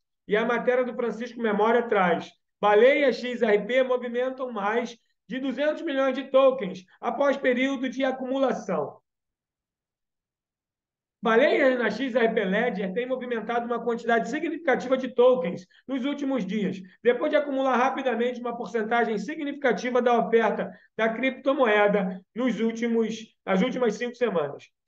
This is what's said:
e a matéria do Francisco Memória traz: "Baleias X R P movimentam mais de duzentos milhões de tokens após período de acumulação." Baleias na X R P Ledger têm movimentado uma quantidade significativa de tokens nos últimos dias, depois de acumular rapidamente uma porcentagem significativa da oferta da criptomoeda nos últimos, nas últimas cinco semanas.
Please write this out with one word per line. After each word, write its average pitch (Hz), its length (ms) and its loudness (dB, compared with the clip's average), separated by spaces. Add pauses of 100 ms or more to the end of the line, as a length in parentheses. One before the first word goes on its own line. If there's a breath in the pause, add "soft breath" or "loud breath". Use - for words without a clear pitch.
(260)
e 190 100 0
a 226 80 0
matéria 247 400 0
do 240 120 -8
Francisco 233 440 -6
Memória 226 460 2
traz: 190 420 0 (320)
"Baleias 247 580 4
X 240 220 -6
R 208 240 2
P 254 200 2
movimentam 247 680 -4
mais 220 480 -4 (300)
de 233 100 -6
duzentos 294 440 -2
milhões 269 320 0
de 269 100 -6
tokens 254 600 2 (160 soft breath)
após 277 360 0
período 262 520 0
de 262 160 -4
acumulação." 247 960 -4 (2250)
Baleias 254 560 4
na 226 100 0
X 220 260 -4
R 226 200 2
P 220 100 0
Ledger 190 480 -2
têm 240 140 -4
movimentado 240 580 -4
uma 233 180 -4
quantidade 233 460 0
significativa 269 680 -2
de 262 180 -2
tokens 240 520 2 (200 soft breath)
nos 254 180 -4
últimos 277 400 -2
dias, 185 360 -4 (220 loud breath)
depois 240 280 2
de 294 60 4
acumular 269 400 0
rapidamente 247 640 0
uma 240 160 -6
porcentagem 220 600 0
significativa 254 840 -2
da 240 160 4
oferta 214 520 2 (260 loud breath)
da 220 120 2
criptomoeda 214 1120 2 (140)
nos 220 260 -2
últimos, 226 720 -2 (120)
nas 190 160 2
últimas 247 320 0
cinco 240 220 -8
semanas. 175 520 -4 (200)